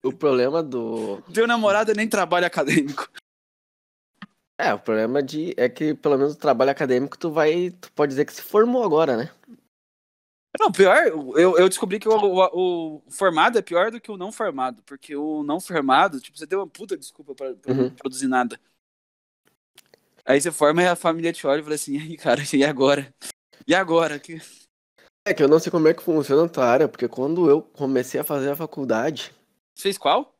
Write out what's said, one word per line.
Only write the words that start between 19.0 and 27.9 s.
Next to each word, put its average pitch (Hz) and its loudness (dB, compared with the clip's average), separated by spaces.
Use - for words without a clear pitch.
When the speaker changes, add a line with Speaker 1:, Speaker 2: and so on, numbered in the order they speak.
Speaker 2:
Aí 139 2
você 160 -4
forma 156 2
e 180 4
a 175 2
família 165 -2
te - -8
olha 143 0
e - -16
fala 151 -6
assim, 143 -6
"E 151 -4
aí, 160 -14
cara, 139 0
e 139 4
agora? 135 0
E 156 2
agora?" 165 0
Que 160 -16
Speaker 1:
É 190 0
que 156 0
eu 139 4
não 156 6
sei 165 -2
como 156 2
é 165 4
que - -10
funciona 151 2
a 165 -2
tua 139 -2
área, 131 4
porque - -6
quando 156 0
eu 151 6
comecei 131 -4